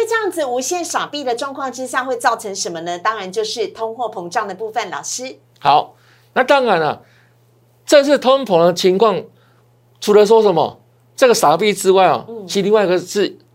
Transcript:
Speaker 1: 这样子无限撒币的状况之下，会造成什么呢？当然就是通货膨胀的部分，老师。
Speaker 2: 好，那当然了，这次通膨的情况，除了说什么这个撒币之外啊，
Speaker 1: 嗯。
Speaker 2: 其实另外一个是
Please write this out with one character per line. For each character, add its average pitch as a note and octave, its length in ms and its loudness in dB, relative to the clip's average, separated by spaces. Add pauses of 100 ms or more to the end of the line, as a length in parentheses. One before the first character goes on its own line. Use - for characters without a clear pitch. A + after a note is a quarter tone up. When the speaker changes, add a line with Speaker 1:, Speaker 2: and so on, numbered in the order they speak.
Speaker 1:
这 A4+ 60 -2
样 G#4+ 160 -2
子 D#4 140 -4
无 B3 160 -4
限 E4+ 240 -6
撒 G3 220 -6
币 D4 160 -10
的 B3 120 -4
状 C#4 180 -8
况 C4+ 180 -8
之 B3+ 160 -10
下， C4 180 -4
会 B3+ 120 -6
造 A#3+ 200 0
成 G#3 200 -10
什 G3 140 -8
么 E3 100 -8
呢？ F3 180 -6
当 G#3+ 180 -4
然 F#3 140 -10
就 G#3+ 140 -4
是 G#3+ 240 -6
通 A3+ 260 -8
货 A#3+ 120 -6
膨 G3+ 220 -10
胀 G#3+ 200 -4
的 G#3 60 -10
部 G#3+ 160 -10
分， A3 200 -6
老 D3 120 -10
师。 B3+ 340 -12 (240)
Speaker 2:
好， D3 340 2 (380)
那 B3+ 100 2
当 C4+ 220 2
然 F#3+ 160 2
了， C#3+ 220 -4 (840)
这 D4 180 6
次 C#4 160 2
通 C4+ 260 2
膨 F#3+ 200 2
的 F3+ 80 4
情 F#3 240 0
况， G3+ 260 2 (800)
除 G#3 140 2
了 G#3 100 8
说 A3 180 6
什 G3+ 120 4
么 C#3 260 -2 (340)
这 C4 140 4
个 A3+ 60 4
撒 D#3 220 4
币 G3+ 180 0
之 F#3+ 160 0
外 F#3+ 160 6
啊， C3 220 0
Speaker 1:
嗯。 A3 180 -14
Speaker 2:
其 E3+ 80 -8
实 G3 80 0
另 G3+ 100 -2
外 G#3+ 120 4
一 F3 40 0
个 F3+ 100 2
是 F3+ 380 -4 (180)